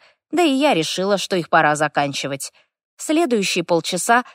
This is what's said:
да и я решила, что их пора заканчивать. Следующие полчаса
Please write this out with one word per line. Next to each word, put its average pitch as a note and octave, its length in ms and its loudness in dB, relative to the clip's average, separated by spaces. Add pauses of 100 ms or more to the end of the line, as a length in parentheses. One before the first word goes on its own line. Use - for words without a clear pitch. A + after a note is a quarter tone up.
(320)
да E4 100 0
и D#4 100 2
я C4+ 220 2
решила, F#3 440 -2
что - 180 -4
их E3 140 -2
пора D3+ 260 4
заканчивать. C#3+ 760 -2 (460)
Следующие B3 680 0
полчаса F3+ 720 0